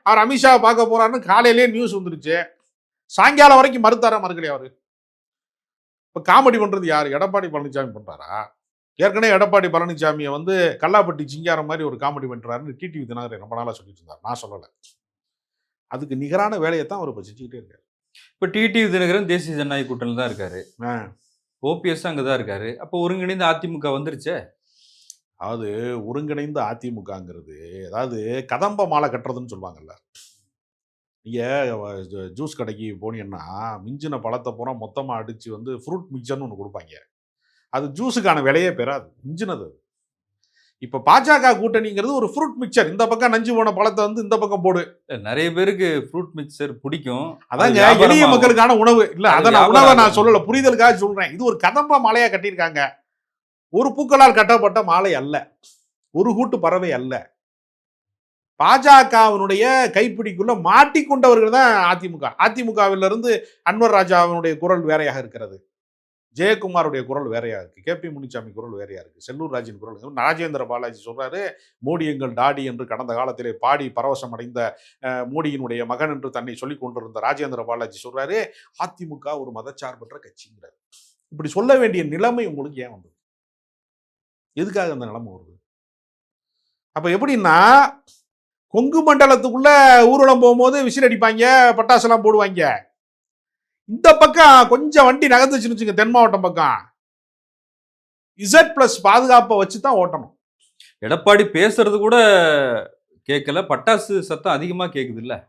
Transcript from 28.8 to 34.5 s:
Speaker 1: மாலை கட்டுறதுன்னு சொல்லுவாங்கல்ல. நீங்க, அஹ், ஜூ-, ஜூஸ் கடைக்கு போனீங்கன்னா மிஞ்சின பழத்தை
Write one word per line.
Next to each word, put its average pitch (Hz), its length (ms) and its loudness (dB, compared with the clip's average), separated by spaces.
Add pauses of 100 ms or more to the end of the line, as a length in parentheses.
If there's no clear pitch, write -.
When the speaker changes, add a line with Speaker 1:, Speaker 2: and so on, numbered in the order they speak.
Speaker 1:
மாலை 151 240 -4
கட்டுறதுன்னு 120 420 -12
சொல்லுவாங்கல்ல. 90 420 -20 (1300)
நீங்க, 117 140 -10 (320)
அஹ், 101 340 -12
ஜூ-, 95 260 -16
ஜூஸ் 156 260 -14
கடைக்கு 110 300 -12 (120)
போனீங்கன்னா 101 440 -16 (380)
மிஞ்சின 143 360 -14
பழத்தை 120 340 -10